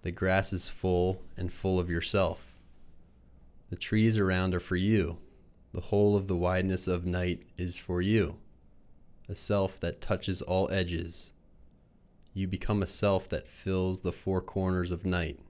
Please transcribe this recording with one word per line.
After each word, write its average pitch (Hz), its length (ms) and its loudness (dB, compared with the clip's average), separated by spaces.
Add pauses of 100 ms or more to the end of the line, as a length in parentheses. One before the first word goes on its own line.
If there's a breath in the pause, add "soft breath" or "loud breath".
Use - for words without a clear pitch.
The 87 100 -6
grass 95 420 2
is 90 140 -2
full 92 560 2 (120)
and 90 160 -4
full 92 280 0
of 87 100 0
yourself. 85 640 0 (1160)
The - 60 -6
trees 110 420 2
around 92 360 2
are 90 60 0
for - 160 -4
you. 92 420 2 (560)
The 87 80 -6
whole 104 340 4
of 95 120 0
the 95 80 0
wideness 92 520 0
of 87 180 0
night 90 380 -2 (140)
is 90 200 -4
for 90 240 -4
you. 98 360 2 (880)
A 95 80 -6
self 98 440 0
that - 220 -4
touches 92 400 -2
all 92 280 2
edges. 87 640 -4 (1000)
You 95 140 -2
become 98 360 0
a 95 40 -2
self 98 420 2
that - 180 -6
fills 92 540 -2
the 90 100 -2
four 92 300 -2
corners 92 500 -2
of 87 140 -4
night. 87 340 -2 (100)